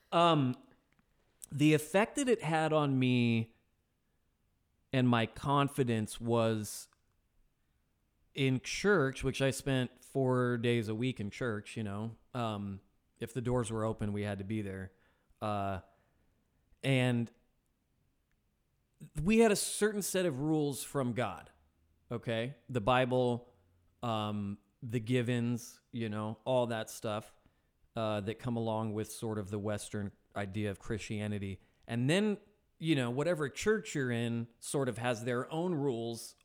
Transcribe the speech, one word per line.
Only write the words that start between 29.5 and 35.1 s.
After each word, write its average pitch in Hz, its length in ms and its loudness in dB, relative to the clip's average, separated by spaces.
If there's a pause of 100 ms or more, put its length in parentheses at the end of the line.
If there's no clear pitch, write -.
Western 104 520 -4 (240)
idea 101 340 -4
of 95 100 -6
Christianity. 104 800 -6 (280)
And 120 220 0
then, 202 280 2 (400)
you 160 180 2
know, 127 140 2
whatever 147 400 0
church 214 460 0
you're 131 160 0
in 117 360 -2 (120)
sort 135 300 -2
of 104 80 -4
has 117 260 -2